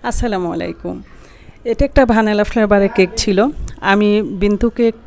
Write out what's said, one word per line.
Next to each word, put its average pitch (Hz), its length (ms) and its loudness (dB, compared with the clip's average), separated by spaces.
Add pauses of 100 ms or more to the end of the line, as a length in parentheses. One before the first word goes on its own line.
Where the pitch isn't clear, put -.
আসসালামু 226 500 -2
আলাইকুম। 175 420 -8 (680)
এটা 233 200 -2
একটা 277 200 2
ভ্যানিলা 214 400 2
ফ্লেভারের 202 520 2
কেক 185 200 2
ছিল। 208 220 0 (420)
আমি 208 300 2 (120)
বিন্তু 202 480 -2
কেক 226 240 0 (120)